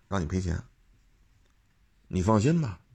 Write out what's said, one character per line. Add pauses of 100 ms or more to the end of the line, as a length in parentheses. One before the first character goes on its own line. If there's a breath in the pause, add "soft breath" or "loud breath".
让
你
赔
钱。 (1400)
你
放
心
吧， (160)